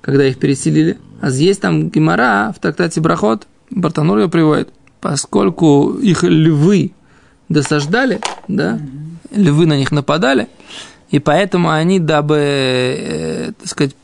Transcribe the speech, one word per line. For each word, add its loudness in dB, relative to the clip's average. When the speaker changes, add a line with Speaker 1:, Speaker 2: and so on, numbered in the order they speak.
Speaker 1:
когда 2
их -2
переселили. 0
А -2
есть 2
там 0
Гемара 0
в -20
трактате -2
Брахот, -2
Бартанур 0
её 2
приводит, 2
поскольку 2
их 2
львы 2
досаждали, 0
да, -2
Speaker 2:
Мгм. -12
Speaker 1:
львы 4
на 2
них -2
нападали, 0
и 2
поэтому 0
они, 2
дабы, 0
э, -2
так -14
сказать -4